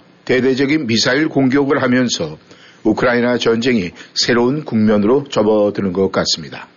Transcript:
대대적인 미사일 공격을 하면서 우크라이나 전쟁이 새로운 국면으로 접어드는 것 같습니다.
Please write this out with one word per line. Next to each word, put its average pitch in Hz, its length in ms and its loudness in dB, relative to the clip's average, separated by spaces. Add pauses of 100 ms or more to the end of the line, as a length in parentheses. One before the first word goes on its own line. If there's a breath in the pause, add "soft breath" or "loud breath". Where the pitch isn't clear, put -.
(240)
대대적인 131 640 0
미사일 127 400 0
공격을 135 520 0
하면서 123 560 -2 (460 loud breath)
우크라이나 120 560 0
전쟁이 117 540 0 (220 loud breath)
새로운 127 500 0
국면으로 110 640 2
접어드는 104 640 0
것 95 180 0
같습니다. - 560 -6 (100)